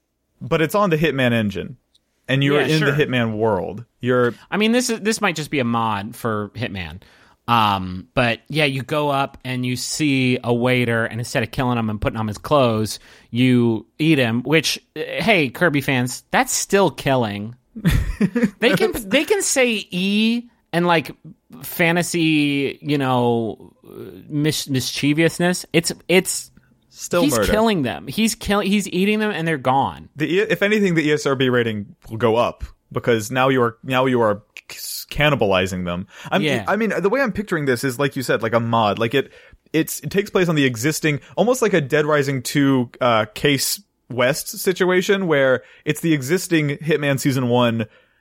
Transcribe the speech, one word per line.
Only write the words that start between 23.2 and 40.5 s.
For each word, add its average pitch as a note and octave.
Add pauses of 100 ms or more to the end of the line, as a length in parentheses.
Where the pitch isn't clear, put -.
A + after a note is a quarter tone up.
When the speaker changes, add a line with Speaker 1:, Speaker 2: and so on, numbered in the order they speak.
Speaker 2:
mis-, D3+
mischievousness. D3+
It's, E3 (160)
it's - (380)
Speaker 1:
Still -
Speaker 2:
he's A#3
Speaker 1:
murder. -
Speaker 2:
killing G#3+
them. F#2+
He's G#3
kill-, G3+
he's F#3+
eating G3+
them, G#3+
and E3
they're D#3+
gone. B2+
Speaker 1:
The D3+
E, F#3
if F#3+
anything, G3+
the D#3+
E D3+
S D3
R C#3
B C3
rating A2+ (140)
will A2+
go A2
up A2 (280)
because A2+
now C3
you C3
are, A#2
now C3
you B2
are G#2+ (280)
c-, -
cannibalizing F#2+
them. F2 (240)
I'm, F#3
Speaker 2:
Yeah. C3
Speaker 1:
I F#3+
mean, G#3+
the F#3+
way C4+
I'm A#3+
picturing F3+
this B2
is, B2+
like C#3+
you C3+
said, A#2+
like A2+
a A#2
mod. A2+
Like, A#2
it, - (400)
it's, D#3
it D3
takes G#3
place F3+
on E3